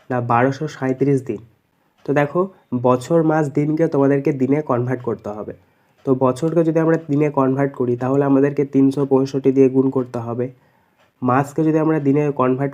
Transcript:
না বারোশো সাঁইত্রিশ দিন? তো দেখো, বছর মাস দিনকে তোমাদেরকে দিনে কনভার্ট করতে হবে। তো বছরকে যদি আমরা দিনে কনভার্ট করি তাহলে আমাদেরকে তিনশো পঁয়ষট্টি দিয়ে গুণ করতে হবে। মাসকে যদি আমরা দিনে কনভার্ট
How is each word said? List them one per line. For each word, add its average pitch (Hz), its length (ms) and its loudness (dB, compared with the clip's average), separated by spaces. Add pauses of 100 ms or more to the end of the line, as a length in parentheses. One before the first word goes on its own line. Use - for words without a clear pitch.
না 123 100 -2 (120)
বারোশো 123 340 0 (120)
সাঁইত্রিশ 135 420 0 (100)
দিন? 104 120 -6 (680)
তো - 60 -4
দেখো, 147 280 0 (460)
বছর 127 320 2 (120)
মাস 156 140 2 (120)
দিনকে 151 320 0
তোমাদেরকে 139 440 0
দিনে 131 260 0 (120)
কনভার্ট 123 320 -2
করতে 107 280 -6
হবে। 107 240 -10 (500)
তো 139 60 0 (120)
বছরকে 160 460 0
যদি 160 120 0
আমরা 165 180 2 (120)
দিনে 147 200 0
কনভার্ট 139 440 0
করি 123 280 -2
তাহলে 135 280 0
আমাদেরকে 143 320 2 (120)
তিনশো 135 280 2 (100)
পঁয়ষট্টি 135 400 0
দিয়ে 135 220 6
গুণ 135 160 4
করতে 123 280 -4
হবে। 117 280 -6 (760)
মাসকে 131 460 0
যদি 160 160 2
আমরা 160 160 2
দিনে 139 220 2 (180)
কনভার্ট 131 320 0